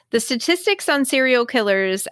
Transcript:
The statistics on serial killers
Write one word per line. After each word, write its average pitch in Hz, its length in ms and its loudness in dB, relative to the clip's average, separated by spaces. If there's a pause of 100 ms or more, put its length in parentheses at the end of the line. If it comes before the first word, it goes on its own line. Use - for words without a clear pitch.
(100)
The 226 100 0
statistics 330 680 -2
on 277 160 2
serial 254 400 2
killers 196 640 0